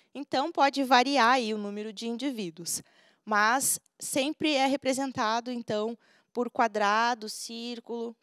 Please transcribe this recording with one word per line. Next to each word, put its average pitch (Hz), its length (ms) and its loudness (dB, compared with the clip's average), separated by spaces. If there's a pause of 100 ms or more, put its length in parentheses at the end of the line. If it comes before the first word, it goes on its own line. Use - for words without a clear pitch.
(140)
Então, 277 380 -2
pode 277 320 2
variar 254 500 6
aí 226 200 0
o 214 40 -2
número 208 360 -8
de 226 140 -8
indivíduos, 220 760 -6 (420)
mas 214 560 2 (200)
sempre 302 560 -2
é 269 100 4
representado, 254 840 -2
então, 233 440 -4 (380)
por 240 160 -2
quadrado, 214 800 0
círculo, 233 920 -10